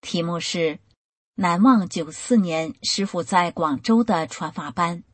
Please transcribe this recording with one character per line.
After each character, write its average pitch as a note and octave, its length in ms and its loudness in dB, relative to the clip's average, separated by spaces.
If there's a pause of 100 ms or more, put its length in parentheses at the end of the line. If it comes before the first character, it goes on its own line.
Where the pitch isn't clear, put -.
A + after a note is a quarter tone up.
题 F3 200 -6
目 E3+ 160 -4
是 E3+ 200 -6 (760)
《难 F3+ 260 2
忘 A3+ 260 6
九 D#3+ 240 -6
四 - 240 0
年 F3 460 0
师 - 240 -2
父 F3 160 -4
在 F3 280 0
广 D3+ 300 -2
州 A3+ 240 4
的 E3+ 220 0
传 D#3 260 -8
法 D3 180 -10
班》 E3+ 280 -2 (160)